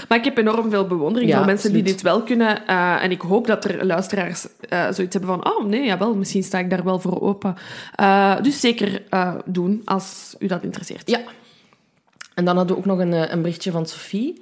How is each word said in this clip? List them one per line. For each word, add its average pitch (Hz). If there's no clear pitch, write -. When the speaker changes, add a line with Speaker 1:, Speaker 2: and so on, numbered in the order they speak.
Speaker 1:
Maar 233
ik 233
heb 277
enorm 220
veel 196
bewondering 180
Speaker 2:
Ja, 143
Speaker 1:
voor -
mensen 202
die 220
Speaker 2:
absoluut. 190
Speaker 1:
dit 180
wel 214
kunnen. 226
Eh, 180
en 185
ik 180
hoop 208
dat 220
er 185
luisteraars, 185
eh, 175
zoiets 185
hebben 180
van, 392
"Oh, 330
nee, 220
jawel, 214
misschien 190
sta 185
ik 180
daar 185
wel 185
voor 180
open." 196
Eh, 196
dus 277
zeker, 208
eh, 180
doen 185
als -
u 202
dat 180
interesseert. -
Speaker 2:
Ja. 233
En 175
dan 180
hadden 185
we -
ook 185
nog 190
een, 175
eh, 165
een 170
berichtje 170
van 165
Sophie. -